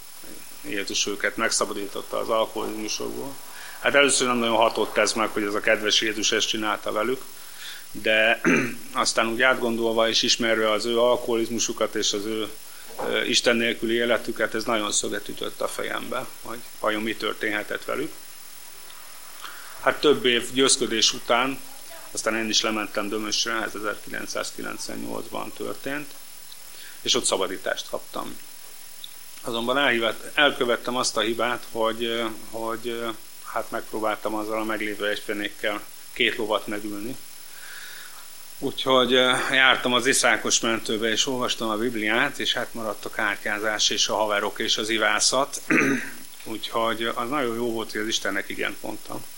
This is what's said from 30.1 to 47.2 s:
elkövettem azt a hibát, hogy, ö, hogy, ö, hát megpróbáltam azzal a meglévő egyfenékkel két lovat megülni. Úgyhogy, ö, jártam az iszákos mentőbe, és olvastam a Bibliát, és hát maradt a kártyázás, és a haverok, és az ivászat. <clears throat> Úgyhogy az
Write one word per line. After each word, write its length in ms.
elkövettem 600
azt 220
a 40
hibát, 500
hogy, 320
ö, 220
hogy, 380
ö, 220
hát 260
megpróbáltam 640
azzal 240
a 40
meglévő 440
egyfenékkel 760
két 220
lovat 320
megülni. 480
Úgyhogy, 540
ö, 180
jártam 420
az 120
iszákos 540
mentőbe, 500
és 180
olvastam 420
a 80
Bibliát, 600
és 140
hát 200
maradt 320
a 40
kártyázás, 800
és 180
a 80
haverok, 440
és 180
az 120
ivászat. 720
<clears throat> 400
Úgyhogy 600
az 260